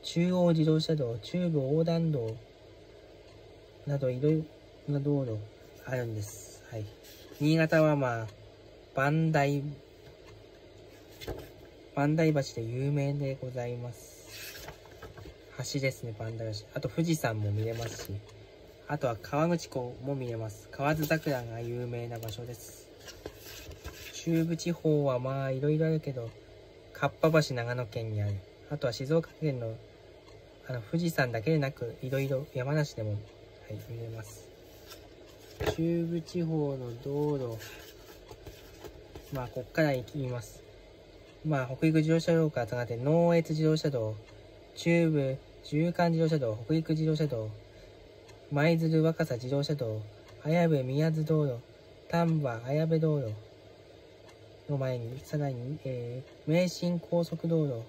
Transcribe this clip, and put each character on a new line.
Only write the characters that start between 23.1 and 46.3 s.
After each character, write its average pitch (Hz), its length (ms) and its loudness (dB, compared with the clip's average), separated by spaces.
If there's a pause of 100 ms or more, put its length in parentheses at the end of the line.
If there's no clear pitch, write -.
中 165 300 2
部 165 120 0
地 175 160 -2
方 151 320 2
は 127 140 2
ま 135 260 -2
あ、 135 60 -2
い 131 100 -2
ろ 147 80 2
い 156 80 4
ろ 160 100 2
あ 160 40 2
る 156 100 2
け 143 120 -6
ど、 117 180 -8 (640)
か - 140 -4
っ - 60 0 (100)
ぱ 160 80 6 (120)
橋 139 120 -2
長 120 220 -2
野 123 100 -4
県 113 260 -6
に 104 80 -2
あ 104 60 0
る。 101 80 -2 (360)
あ 147 60 -4
と 135 120 -2
は 117 40 0
静 139 220 -2
岡 165 140 2 (120)
県 139 200 -2
の、 113 120 -6 (920)
あ 131 60 -8
の、 120 100 -6
富 165 160 -2
士 170 120 2
山 131 200 2
だ 113 100 -2
け 156 120 2
で 160 60 6
な 139 120 2
く、 117 320 -8
い 127 80 -6
ろ 135 80 0
い 135 80 0
ろ 135 180 0 (100)
山 131 200 -2
梨 151 220 0
で 113 80 -4
も、 104 80 -2
は 104 40 -2
い、 104 40 -6 (680)
見 117 140 -10
れ 113 60 -10
ま 113 160 -12
す。 - 240 -18 (1300)
中 170 280 0
部 170 160 -4
地 175 220 -4
方 151 340 0
の 123 160 -8 (120)
道 147 340 0
路。 120 180 -4 (1800)
ま 127 120 -6
あ、 120 40 -10
こ 120 180 -8
っ - 40 -20
か 165 120 2
ら 143 120 4
行 123 100 -4
き - 220 -10
ま 123 160 -6
す。 - 200 -16 (840)
ま 143 160 2
あ、 123 40 -2
北 135 200 0
陸 160 100 6
自 156 140 4
動 165 80 6
車 165 160 4
道 160 160 6
か 135 120 -2
ら 113 40 -2
つ 104 60 -6
な 123 60 -2
が 120 40 0
っ 117 60 -2
て、 120 80 -2
能 165 400 4
越 165 160 2
自 156 100 0
動 156 140 6
車 156 140 0
道、 110 260 -2 (580)
中 170 340 6
部 135 300 2 (240)
縦 165 300 2
貫 170 180 4
自 165 100 2
動 160 80 4
車 156 120 4